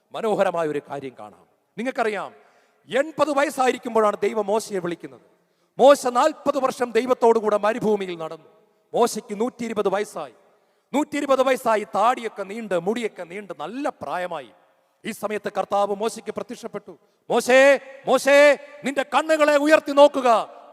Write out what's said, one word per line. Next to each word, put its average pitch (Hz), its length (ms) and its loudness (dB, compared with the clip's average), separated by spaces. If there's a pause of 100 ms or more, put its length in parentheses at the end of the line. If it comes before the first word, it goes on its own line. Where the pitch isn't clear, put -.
(120)
മനോഹരമായ 175 560 -2
ഒരു 147 220 -4
കാര്യം 135 300 -12
കാണാം. 101 260 -20 (320)
നിങ്ങൾക്കറിയാം, 214 560 -4 (640)
എൺപത് 294 340 0
വയസ്സായിരിക്കുമ്പോഴാണ് 247 880 0
ദൈവം 214 280 -2
മോശയെ 208 340 -4
വിളിക്കുന്നത്. 160 420 -10 (580)
മോശ 262 280 6
നാൽപത് 277 500 0
വർഷം 247 340 -4
ദൈവത്തോടു 233 480 2
കൂടെ 208 180 0
മരുഭൂമിയിൽ 202 600 -2
നടന്നു. 160 280 -14 (480)
മോശയ്ക്ക് 208 480 -2
നൂറ്റിയിരുപത് 226 460 -4
വയസ്സായി. 185 460 -6 (600)
നൂറ്റിയിരുപത് 277 500 0
വയസ്സായി, 226 400 0
താടിയൊക്കെ 220 600 -2
നീണ്ട്, 196 360 -6
മുടിയൊക്കെ 208 440 -6
നീണ്ട്, 175 360 -14
നല്ല 262 300 -8
പ്രായമായി. 156 600 -10 (560)
ഈ 220 60 -10
സമയത്ത് 208 460 -8
കർത്താവ് 202 380 -2
മോശയ്ക്ക് 220 380 -8
പ്രത്യക്ഷപ്പെട്ടു. 208 640 -14 (320)
"മോശേ, 254 500 4 (280)
മോശേ, 277 500 6 (260)
നിന്റെ 269 200 -4
കണ്ണുകളെ 294 540 2
ഉയർത്തി 302 340 4
നോക്കുക, 262 640 4 (200)